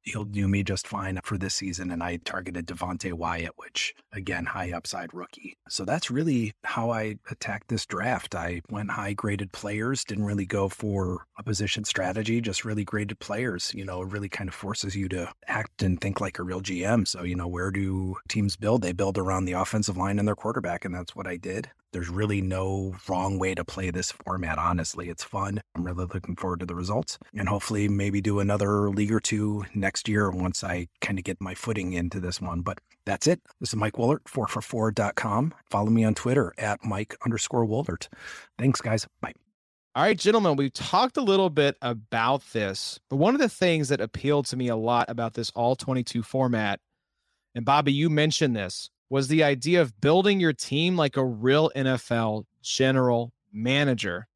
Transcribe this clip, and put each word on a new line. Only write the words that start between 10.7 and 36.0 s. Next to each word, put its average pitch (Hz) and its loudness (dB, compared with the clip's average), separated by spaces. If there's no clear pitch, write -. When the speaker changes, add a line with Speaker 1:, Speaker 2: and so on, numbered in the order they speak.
Speaker 1:
for 95 -2
a - -14
position 104 -2
strategy, 107 0
just 113 -4
really 107 -2
graded 104 -4
players. 104 -4
You 98 -10
know, 92 -6
it 92 -6
really 101 -6
kind 95 -6
of 87 -10
forces 101 -6
you 98 0
to 90 -2
act - -4
and 92 2
think 101 -2
like 98 -4
a 92 -6
real 92 -4
G 95 -4
M. 104 4
So, - -4
you 90 -2
know, 87 -2
where 87 -2
do 95 -2
teams 101 2
build? 113 4
They 92 -2
build 98 0
around 95 0
the 90 -2
offensive 95 0
line 98 0
and 104 2
their 104 2
quarterback. 101 -4
And 90 -6
that's 90 -10
what - -10
I 90 -6
did. 92 -6
There's 87 -4
really 101 0
no 95 -2
wrong 95 0
way 95 2
to 87 -4
play 92 -4
this 90 -4
format, 90 -4
honestly. 85 -2
It's 85 -10
fun. 101 -4
I'm 85 -4
really 87 -2
looking 90 -6
forward 87 -4
to 90 -6
the 87 -8
results 95 -4
and 101 -2
hopefully 104 0
maybe 101 2
do 101 2
another 101 2
league 101 0
or 110 4
two 104 0
next 98 -2
year 104 4
once 90 -2
I 87 -4
kind 98 -2
of 90 -8
get 90 -6
my 92 -6
footing 95 -4
into 87 -2
this 87 -6
one. 85 -4
But 87 -4
that's 95 0
it. 170 4
This - -6
is - -4
Mike 107 0
Wohlert, 123 2
four 113 -2
for 104 -4
four 110 0
dot 101 0
com. 113 0
Follow 104 2
me 113 8